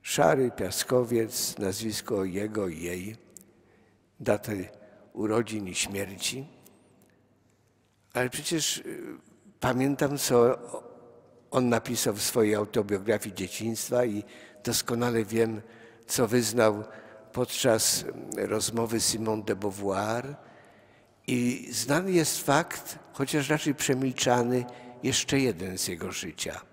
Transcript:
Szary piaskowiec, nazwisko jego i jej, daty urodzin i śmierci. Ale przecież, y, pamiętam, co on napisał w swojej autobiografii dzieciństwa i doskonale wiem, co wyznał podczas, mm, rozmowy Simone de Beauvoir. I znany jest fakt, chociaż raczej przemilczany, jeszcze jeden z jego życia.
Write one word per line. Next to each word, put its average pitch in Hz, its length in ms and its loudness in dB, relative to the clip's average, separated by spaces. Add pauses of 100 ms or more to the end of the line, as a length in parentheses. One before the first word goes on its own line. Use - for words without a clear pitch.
Szary 147 480 4
piaskowiec, 113 1080 0
nazwisko 104 680 -2
jego 101 440 -4
i 80 140 -8
jej, 92 340 -8 (1040)
daty 104 480 -2 (440)
urodzin 107 560 -2
i 90 60 -10
śmierci. 101 720 -6 (1700)
Ale 127 180 0
przecież, 151 480 -2
y, - 240 -10 (580)
pamiętam, 135 580 0
co 120 400 6 (920)
on 127 180 4
napisał 113 460 2
w 101 80 -4
swojej 107 320 4
autobiografii 104 800 0
dzieciństwa 113 720 -2
i 104 200 -2 (400)
doskonale 117 600 0
wiem, 110 380 2 (440)
co 120 220 2
wyznał 110 560 4 (480)
podczas, - 720 2
mm, - 460 -6
rozmowy 110 500 -2
Simone 110 420 -2
de 101 140 -2
Beauvoir. 104 800 -2 (880)
I 123 440 -2
znany 143 420 0
jest 165 280 2
fakt, - 580 0 (140)
chociaż 135 360 0
raczej 151 260 2
przemilczany, 127 880 2 (380)
jeszcze 131 360 2
jeden 95 400 0
z - 100 -4
jego 90 240 -6
życia. - 480 -8 (120)